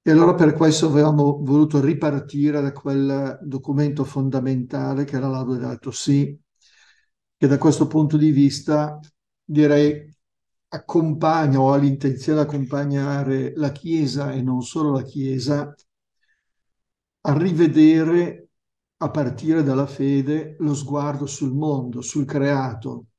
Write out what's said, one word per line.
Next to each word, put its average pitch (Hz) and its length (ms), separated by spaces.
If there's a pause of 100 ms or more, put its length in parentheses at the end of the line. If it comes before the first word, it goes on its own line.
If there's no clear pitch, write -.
E 165 100
allora 170 220
per 160 200
questo 156 340
avevamo 147 540
voluto 147 380
ripartire 147 840
da 139 120
quel 139 680
documento 147 600
fondamentale 135 1000
che 143 100
era 135 140
Laudato 127 600
Si, 143 460 (1000)
che 143 100
da 139 100
questo 147 300
punto 151 300
di 151 140
vista 151 680 (420)
direi 147 720 (580)
accompagna 156 920
o 135 100
ha 139 60
l'intenzione 139 640
di 143 80
accompagnare 139 1040
la 147 160
Chiesa 143 600
e 131 80
non 127 200
solo 151 300
la 131 120
Chiesa 135 680 (1500)
a 143 120
rivedere 160 1120 (480)
a 156 120
partire 156 540
dalla 139 240
fede 139 720
lo 151 140
sguardo 143 540
sul 135 260
mondo, 131 480
sul 139 240
creato 135 800 (140)